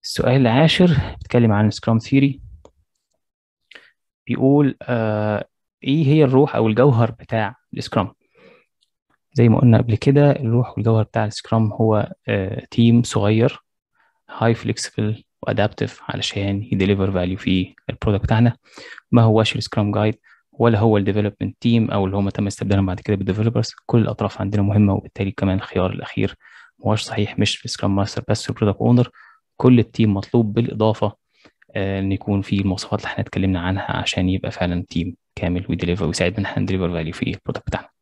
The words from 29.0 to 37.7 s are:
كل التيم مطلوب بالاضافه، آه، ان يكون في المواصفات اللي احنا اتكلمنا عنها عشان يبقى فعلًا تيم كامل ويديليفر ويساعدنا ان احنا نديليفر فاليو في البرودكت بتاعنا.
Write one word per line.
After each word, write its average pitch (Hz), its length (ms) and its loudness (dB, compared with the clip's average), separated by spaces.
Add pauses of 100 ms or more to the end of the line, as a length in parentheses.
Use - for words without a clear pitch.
كل 127 220 6
التيم 107 360 0
مطلوب 104 400 0
بالاضافه، 110 580 0 (640)
آه، 98 240 -4
ان 98 120 -2
يكون 98 300 -2
في 98 180 -2
المواصفات 98 400 -4
اللي - 60 -12
احنا - 180 -6
اتكلمنا 95 360 -2
عنها 92 360 -4
عشان 92 320 -2
يبقى 92 220 -2
فعلًا 90 380 -4
تيم 82 280 -6 (200)
كامل 90 320 -4
ويديليفر 87 380 -4
ويساعدنا 87 320 -2
ان 98 60 -4
احنا - 180 -6
نديليفر 92 300 -4
فاليو 82 200 -6
في - 100 -8
البرودكت - 440 -8
بتاعنا. - 220 -8 (120)